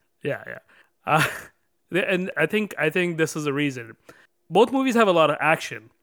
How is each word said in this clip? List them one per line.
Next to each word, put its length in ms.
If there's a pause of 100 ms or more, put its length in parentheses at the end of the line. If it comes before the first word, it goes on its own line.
(240)
Yeah, 240
yeah. 100 (480)
Uh, 180 (340)
<laughs> 360
th-, 140
and 280
I 100
think, 320
I 120
think 280
this 180
is 100
the 80
reason. 420 (540)
Both 220
movies 240
have 120
a 60
lot 160
of 100
action, 500 (140)